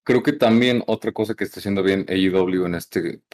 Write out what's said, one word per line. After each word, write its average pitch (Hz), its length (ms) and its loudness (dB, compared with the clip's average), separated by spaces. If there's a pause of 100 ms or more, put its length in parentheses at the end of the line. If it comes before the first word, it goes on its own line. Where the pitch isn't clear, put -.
creo 123 200 2
que 143 100 0
también 120 540 2
otra 110 260 -4
cosa 110 220 -4
que 101 100 -6
está - 140 -14
haciendo 98 240 -2
bien 95 260 0
A 95 40 -4
E 95 160 2
W 92 360 0
en 87 100 -4
este 85 460 -6 (120)